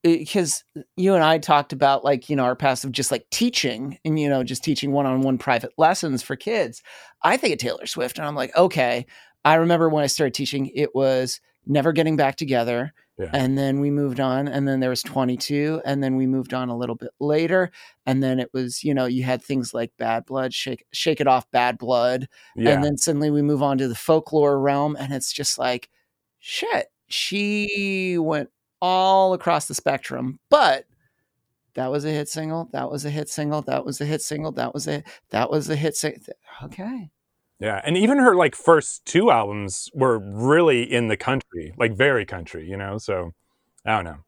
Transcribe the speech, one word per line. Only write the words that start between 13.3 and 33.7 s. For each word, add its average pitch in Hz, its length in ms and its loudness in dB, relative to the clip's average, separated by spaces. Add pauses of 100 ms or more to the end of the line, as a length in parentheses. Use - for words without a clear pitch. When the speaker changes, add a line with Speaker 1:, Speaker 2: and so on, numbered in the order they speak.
Speaker 1:
And 135 260 0
then 139 220 0
we 143 100 0
moved 143 300 -2
on, 135 260 0
and 139 220 -2
then 135 120 0
there 127 100 0
was 123 120 -4
twenty-two, 143 840 -2
and 139 180 -2
then 131 140 0
we 131 100 0
moved 131 280 -2
on 127 140 -4
a 120 80 -6
little 120 180 -4
bit 117 240 -12
later. 165 520 2 (360)
And 135 160 0
then 131 160 0
it 123 140 -4
was, 123 320 -6
you 147 100 0
know, 131 120 0
you 127 180 -2
had 127 180 -2
things 131 320 -4
like 117 240 -4
Bad 113 280 -2
Blood, 131 280 -4
Shake, - 380 -8
Shake - 280 0
It 143 60 2
Off, 127 240 4
Bad 123 280 2
Blood. 127 500 0 (280)
Speaker 2:
Yeah. 113 140 4
Speaker 1:
And 139 140 4
then 147 120 0
suddenly 151 340 0
we 147 120 2
move 143 200 2
on 139 160 2
to 131 100 -2
the 117 80 -4
folklore 151 640 2
realm, 143 360 0
and 135 160 -6
it's - 200 -6
just - 260 -4
like, 123 300 -2 (500)
shit, - 480 -4 (220)
she 202 1120 -2
went 156 320 -2 (300)
all 190 540 4
across 170 320 0
the - 80 -10
spectrum, 131 640 -4 (120)
but 202 340 4 (880)
that 131 160 -4
was 143 140 -2
a 156 60 -2
hit 151 180 -4
single, 160 440 -8
that 135 180 -6
was 143 140 -8
a 147 60 -6
hit 147 180 -6
single, 151 340 -4
that 135 220 -4